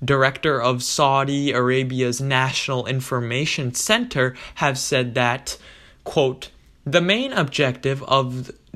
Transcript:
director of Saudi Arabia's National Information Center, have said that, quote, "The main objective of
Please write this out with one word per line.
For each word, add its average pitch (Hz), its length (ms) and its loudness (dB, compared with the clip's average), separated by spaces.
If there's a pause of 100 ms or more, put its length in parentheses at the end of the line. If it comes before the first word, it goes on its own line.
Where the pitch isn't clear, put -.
director 135 580 2
of 123 200 2
Saudi 139 720 2
Arabia's 127 720 0
National 131 680 0
Information 131 840 -2
Center, 214 600 0 (220)
have 135 220 0
said 127 380 -2
that, 123 420 -2 (480)
quote, 131 460 0 (320)
"The 147 160 4
main 220 320 0
objective 135 760 0
of 127 440 0 (260)